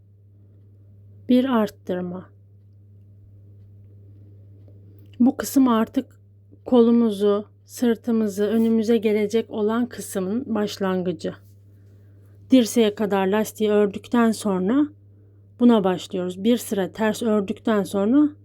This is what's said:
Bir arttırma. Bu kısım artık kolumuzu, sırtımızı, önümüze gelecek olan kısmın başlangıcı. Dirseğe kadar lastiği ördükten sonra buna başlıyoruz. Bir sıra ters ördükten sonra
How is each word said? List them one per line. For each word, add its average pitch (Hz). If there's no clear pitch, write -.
Bir 247
arttırma. 185
Bu 247
kısım 262
artık 226
kolumuzu, 220
sırtımızı, 220
önümüze 226
gelecek 214
olan 226
kısmın 208
başlangıcı. 185
Dirseğe 226
kadar 196
lastiği 214
ördükten 208
sonra 208
buna 233
başlıyoruz. 185
Bir 233
sıra 196
ters 214
ördükten 214
sonra 226